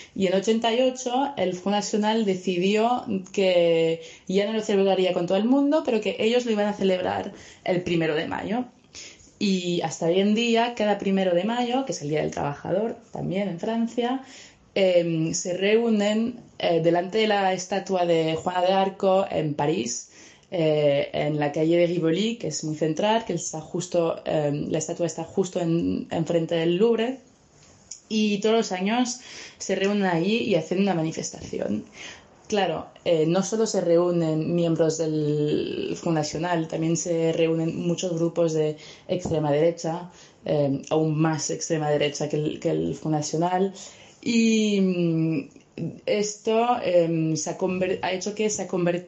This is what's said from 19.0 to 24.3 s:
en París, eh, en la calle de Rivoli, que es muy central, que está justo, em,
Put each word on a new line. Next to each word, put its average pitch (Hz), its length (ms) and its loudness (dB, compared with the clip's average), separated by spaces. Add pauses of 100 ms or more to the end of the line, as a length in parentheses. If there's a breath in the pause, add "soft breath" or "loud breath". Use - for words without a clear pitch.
en 156 260 -2
París, 185 540 -2 (420 loud breath)
eh, 151 600 2
en 151 260 -2
la 147 120 0
calle 160 260 2
de 175 100 6
Rivoli, 175 500 0
que 160 120 -8
es 147 140 -8
muy 156 120 -4
central, 208 500 0
que - 80 -4
está 160 280 -8
justo, 170 640 -2
em, 147 440 -2